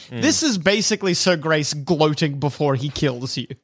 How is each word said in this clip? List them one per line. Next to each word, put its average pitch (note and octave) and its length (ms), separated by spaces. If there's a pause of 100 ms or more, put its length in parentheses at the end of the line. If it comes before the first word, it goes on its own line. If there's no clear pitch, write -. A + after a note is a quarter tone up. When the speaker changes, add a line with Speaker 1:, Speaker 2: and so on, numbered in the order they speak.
Speaker 1:
Mm. - 140
Speaker 2:
This D#4 220
is A#3+ 120
basically G3 580
Sir F3+ 220
Grace D#3 380
gloating D3+ 640
before C#3+ 380
he C3+ 140
kills B2+ 460
you. B2 120 (160)